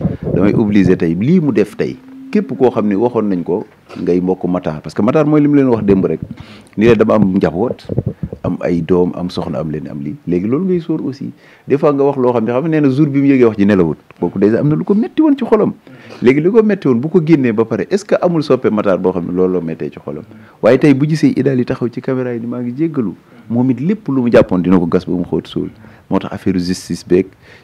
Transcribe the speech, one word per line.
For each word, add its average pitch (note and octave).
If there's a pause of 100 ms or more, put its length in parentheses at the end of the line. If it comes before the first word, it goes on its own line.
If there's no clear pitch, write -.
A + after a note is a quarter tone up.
(340)
damay F#2
obligé G2+
tey E2+
lii C3+
mu C#3+
def G2+
tey, C2 (340)
képp G3+
koo B2
xam G#2+
ne G#2
waxoon A2
nañ F2+
ko F2 (340)
ngay F2
mbokk F#2
Matar, D#2+
parce -
que -
Matar D3
mooy D3+
li D3
mu D3
leen C3+
wax A2+
démb F#2+
rek, D#2 (580)
ni G#2
leen A#2
dama A2
am G2
njaboot, F#2 (580)
am F2+
ay F2
doom, F2
am F2+
soxna, E2
am D#2
leen, D2
am C#2+
lii. D2 (120)
Léegi F2+
loolu D3
ngay F3+
sóor D#3+
aussi. B2+ (380)
Des C3
fois D3+
nga C#3
wax C#3
loo B2
xam A#2
ne A#2+
xam B2+
nga E3+
nee D#3
na C#3+
jour C#3
bi C#3
mu C#3
yëgee C3
wax G#2+
ji G2+
nelawut. F2 (220)
Kooku F2+
déjà G2+
am D3
na D#3
lu E3
ko G3
metti D#4
woon D4
ci A#3
xolam. G#3+ (500)
Léegi C3+
li E3+
ko A3
metti G3+
woon B2+
bu C#3+
ko F3+
génnee D3
ba A2
pare, A2
est-ce -
que -
amul E3+
soppe C3
Matar G2+
boo F#2
xam F2
ne F2
loolu F#2
la F2+
mettee D#2
ci -
xolam? D2+ (400)
Waaye B2+
tey C#3+
bu C3+
gisee D3
Idali C3
taxaw B2+
ci A#2+
caméra B2+
yi A#2
ni A#2
maa A#2+
ngi A#2+
jéggalu, C#3 (340)
moom B2
it A#2+
lépp G3
lu C3+
mu A#2+
jàppoon A2
dina F2+
ko E2+
gas F2
ba F2
mu F2
xóot D#2+
suul. E2+ (400)
Moo G2
tax -
affaire G2
justice F2
beeg, F#2 (360)